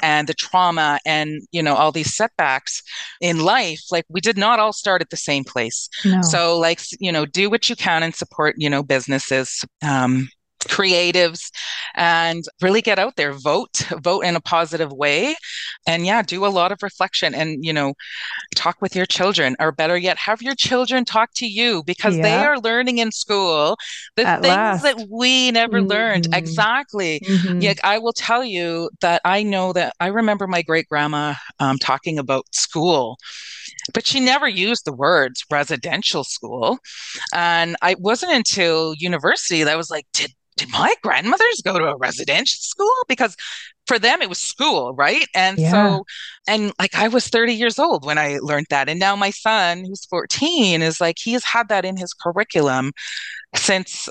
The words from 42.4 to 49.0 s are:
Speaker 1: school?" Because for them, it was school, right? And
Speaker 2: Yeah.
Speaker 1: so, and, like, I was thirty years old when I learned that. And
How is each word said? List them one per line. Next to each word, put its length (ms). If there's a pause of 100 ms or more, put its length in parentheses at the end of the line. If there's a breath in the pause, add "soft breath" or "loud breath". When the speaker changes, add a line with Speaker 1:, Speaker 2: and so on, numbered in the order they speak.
Speaker 1:
school?" 340 (140)
Because 280 (520 loud breath)
for 100
them, 240
it 80
was 80
school, 560
right? 400
And 240
Speaker 2:
Yeah. 140
Speaker 1:
so, 340 (420 loud breath)
and, 300
like, 180
I 120
was 200
thirty 260
years 260
old 260
when 140
I 220
learned 280
that. 200
And 100